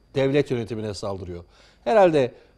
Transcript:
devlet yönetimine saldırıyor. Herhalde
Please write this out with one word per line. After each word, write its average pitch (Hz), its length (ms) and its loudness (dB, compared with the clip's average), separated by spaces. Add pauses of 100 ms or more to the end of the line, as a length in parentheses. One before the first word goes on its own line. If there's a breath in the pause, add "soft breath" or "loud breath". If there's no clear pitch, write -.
(140)
devlet 135 360 0
yönetimine 110 440 -6
saldırıyor. 92 500 -10 (400 soft breath)
Herhalde 175 500 4 (240 soft breath)